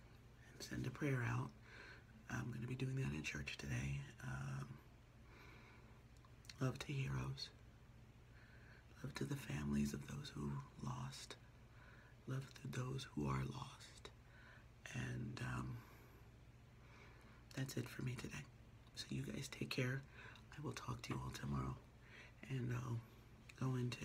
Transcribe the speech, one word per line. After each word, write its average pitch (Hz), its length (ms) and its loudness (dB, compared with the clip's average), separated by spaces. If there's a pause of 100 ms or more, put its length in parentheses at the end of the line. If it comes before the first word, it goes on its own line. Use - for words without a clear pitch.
(520)
and - 80 -12
send 127 260 2
a 131 40 4
prayer 139 380 6
out. 123 220 4 (800)
I'm 123 240 2
gonna 127 140 0
be 131 80 2
doing 131 180 4
that 135 220 6
in 151 80 2
church - 340 2
today. 69 400 4 (240)
Um, 67 440 0 (1900)
love 131 180 6
to - 140 0
heroes. 135 560 2 (1500)
Love 139 140 -2
to 139 80 4
the 143 100 4
families 71 580 6
of 69 140 -2
those 69 260 -2
who 71 200 2 (320)
lost. 67 500 0 (920)
Love 135 180 2 (160)
to 135 180 2
those 131 320 2
who - 140 4
are 67 160 6 (100)
lost. - 580 -8 (840)
And, - 460 2 (160)
um, 64 220 0 (1800)
that's 135 200 2
it 120 120 2
for - 140 -2
me 123 140 4
today. - 280 -2 (500)
So - 140 -4
you 135 140 2
guys 139 260 0
take - 220 0
care. 131 320 4 (540)
I 147 60 -4
will - 120 0
talk - 280 0
to 131 120 2
you 65 100 2
all 65 80 0
tomorrow. 67 420 4 (760)
And 123 260 4
I'll 120 260 4 (600)
go 131 160 6
into 123 280 6